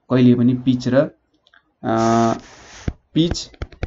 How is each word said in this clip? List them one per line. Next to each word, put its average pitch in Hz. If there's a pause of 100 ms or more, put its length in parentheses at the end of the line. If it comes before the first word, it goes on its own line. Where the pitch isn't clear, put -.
कहिले 127
पनि 120
pitch 127
र, 135 (720)
अ, 113 (840)
pitch 170 (500)